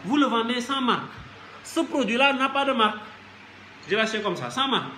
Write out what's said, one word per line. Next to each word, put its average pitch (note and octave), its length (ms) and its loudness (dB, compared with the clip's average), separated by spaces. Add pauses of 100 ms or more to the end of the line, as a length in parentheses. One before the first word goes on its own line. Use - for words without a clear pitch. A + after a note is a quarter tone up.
Vous A3+ 140 2
le C#4+ 80 6
vendez A#3 360 0
sans C4+ 200 -2
marque. F#3+ 280 0 (540)
Ce - 160 -4
produit-là C4+ 540 2
n'a C4 160 2
pas C#4 160 0
de C4+ 80 2
marque. A3 260 2 (880)
Je F#3 60 2
l'achète A3 280 0
comme F#3+ 120 0
ça, C3 160 -6
sans C4+ 160 0
marque. A3+ 300 -2